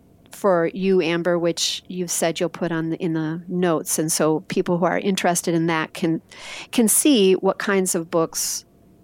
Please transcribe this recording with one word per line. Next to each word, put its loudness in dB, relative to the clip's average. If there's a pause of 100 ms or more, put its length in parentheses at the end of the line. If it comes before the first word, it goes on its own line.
(320)
for 2
you, 2
Amber, 0
which -2
you've -6
said -2
you'll 0
put -4
on -2
the, -4
in -2
the -4
notes. 0
And 0
so 0
people -2
who 0
are 2
interested 0
in 2
that -2
can, -2 (500)
can 4
see 4
what 2
kinds 0
of -6
books -2 (400)